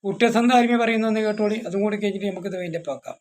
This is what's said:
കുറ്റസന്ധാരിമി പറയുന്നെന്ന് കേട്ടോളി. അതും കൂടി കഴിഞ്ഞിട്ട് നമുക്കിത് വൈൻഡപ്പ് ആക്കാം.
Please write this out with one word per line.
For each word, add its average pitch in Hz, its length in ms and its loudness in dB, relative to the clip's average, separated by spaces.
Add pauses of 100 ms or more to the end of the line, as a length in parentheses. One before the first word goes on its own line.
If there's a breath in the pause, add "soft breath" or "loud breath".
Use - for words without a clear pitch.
കുറ്റസന്ധാരിമി 240 760 4
പറയുന്നെന്ന് 220 380 0
കേട്ടോളി. 214 460 0
അതും 190 140 -4
കൂടി 208 160 0
കഴിഞ്ഞിട്ട് 202 300 -4
നമുക്കിത് 185 340 -6
വൈൻഡപ്പ് 165 300 -8
ആക്കാം. - 300 -10